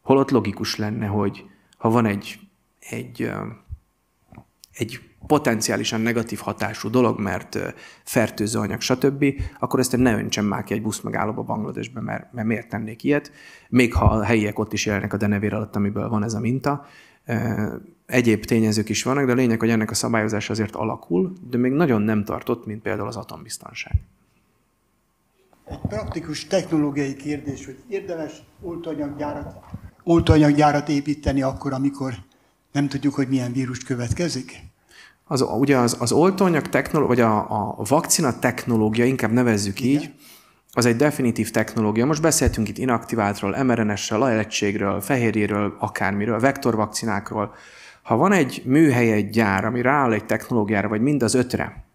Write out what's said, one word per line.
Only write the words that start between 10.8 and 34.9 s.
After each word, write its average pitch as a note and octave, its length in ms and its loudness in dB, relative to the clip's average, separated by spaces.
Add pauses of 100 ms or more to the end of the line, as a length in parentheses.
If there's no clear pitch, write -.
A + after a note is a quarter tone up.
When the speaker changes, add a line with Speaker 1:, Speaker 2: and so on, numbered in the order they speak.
Speaker 1:
buszmegállóba G#2+ 600 -4
Bangladesbe, A2+ 600 -8
mert, A2 320 -10
mert A2+ 140 -6
miért A2+ 220 -4
tennék A2 340 -8
ilyet? C#3+ 280 0 (380)
Még A#2+ 240 4
ha - 120 4
a G#2+ 180 4
helyiek G#2+ 360 2
ott G#2 140 -2
is G#2 120 -2
élnek G#2 280 -2
a G2+ 40 -2
denevér G#2 360 0
alatt, G#2+ 220 -6
amiből G#2 340 -2
van G#2+ 140 0
ez A2+ 100 -4
a G#2+ 60 -4
minta. C3+ 460 -2 (400)
Ö, A2+ 400 -2 (400)
egyéb A2+ 400 2
tényezők A2 440 2
is G#2 140 -2
vannak, C3+ 220 0
de B2 60 2
a A#2+ 40 2
lényeg, A#2 240 2
hogy A2+ 100 2
ennek A2 220 0
a - 20 -6
szabályozása G#2+ 580 -2
azért G#2+ 240 -2
alakul, F3 580 -2 (160)
de B2 80 -2
még B2+ 140 2
nagyon C3+ 300 2
nem G#2+ 220 0
tartott, - 420 -4
mint G#2+ 160 -10
például G#2 260 -4
az G#2+ 80 -8
atombiztonság. - 800 -12 (1700)
Speaker 2:
Egy - 220 -12
praktikus E3 600 -8
technológiai D3 680 0
kérdés, C#3+ 500 -8
hogy C3 120 -14 (100)
érdemes F3 460 -8 (280)
oltóanyaggyárat, D#3+ 920 -8 (480)
oltóanyaggyárat D3+ 840 6
építeni C#3+ 520 0
akkor, C3 320 -2
amikor C3+ 400 -2 (580)
nem C#3+ 160 0
tudjuk, C#3 260 -2
hogy C3+ 140 0
milyen B2 240 -2
vírus B2 320 -4
következik? B2+ 880 -6 (540)